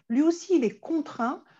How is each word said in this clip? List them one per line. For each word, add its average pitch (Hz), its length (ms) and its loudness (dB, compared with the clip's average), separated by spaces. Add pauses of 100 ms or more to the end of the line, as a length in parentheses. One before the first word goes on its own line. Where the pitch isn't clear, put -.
Lui 240 120 2
aussi, 339 340 2
il 262 80 4
est - 160 -2
contraint 294 640 -6 (160)